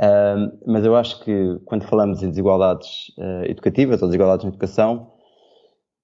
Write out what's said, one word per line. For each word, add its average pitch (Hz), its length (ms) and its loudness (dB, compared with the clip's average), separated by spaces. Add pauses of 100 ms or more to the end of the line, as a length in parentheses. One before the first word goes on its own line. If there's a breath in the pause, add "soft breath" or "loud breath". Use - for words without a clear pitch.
Ahm, 101 460 2 (140)
mas 110 180 0
eu 110 120 4
acho 117 280 -2
que 95 400 -2
quando 107 200 -6
falamos 101 380 0
em 95 80 -2
desigualdades, 95 880 0
eh, 92 320 -6
educativas 127 520 0
ou 90 60 2
desigualdades 95 360 2
na 98 60 -6
educação, 110 600 -2 (920 soft breath)